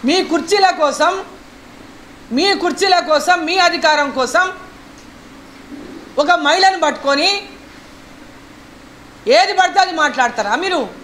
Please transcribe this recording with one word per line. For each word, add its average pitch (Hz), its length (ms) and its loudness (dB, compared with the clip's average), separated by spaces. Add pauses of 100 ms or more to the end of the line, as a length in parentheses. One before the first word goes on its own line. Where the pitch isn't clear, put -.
మీ 339 180 2
కుర్చీల 381 460 2
కోసం, 339 540 0 (1080)
మీ 359 240 0
కుర్చీల 359 440 0
కోసం, 330 460 0
మీ 349 120 -2
అధికారం 311 540 2
కోసం 339 420 -2 (1600)
ఒక 302 140 0
మహిళను 349 480 2
పట్టుకొని 311 680 -2 (1800)
ఏది 370 260 4
పడితే 370 260 2
అది 370 120 2
మాట్లాడతారా 247 640 -2
మీరు? 330 340 -4 (140)